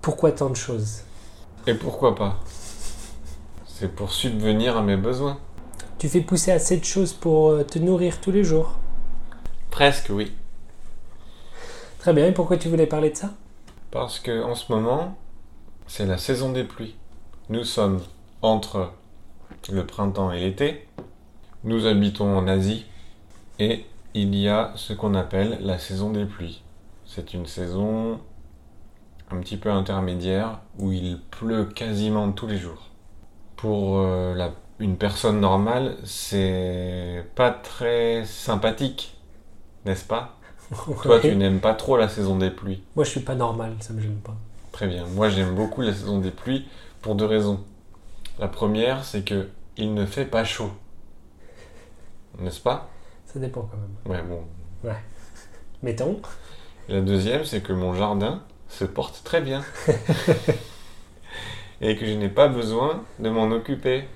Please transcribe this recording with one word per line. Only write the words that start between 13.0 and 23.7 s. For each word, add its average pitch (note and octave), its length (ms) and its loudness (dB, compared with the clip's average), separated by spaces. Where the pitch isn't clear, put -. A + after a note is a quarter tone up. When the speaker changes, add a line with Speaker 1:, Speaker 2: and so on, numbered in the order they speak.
Speaker 1:
de - 40 -8
ça ? G3+ 140 -4
Speaker 2:
Parce B2 280 -4
que A#2 240 -2
en A#2+ 120 -2
ce - 180 -10
moment, C3+ 420 2
c'est - 180 -4
la F#2 120 2
saison C3 340 0
des B2+ 140 0
pluies. - 300 -10
Nous A2+ 160 -2
sommes G2 380 2
entre G#2 500 2
le F#2+ 140 0
printemps G2 480 -2
et F2 80 -2
l'été. A2+ 440 0
Nous A2+ 220 0
habitons G2+ 520 4
en F#2 120 2
Asie F#2+ 360 2
et G#2+ 260 0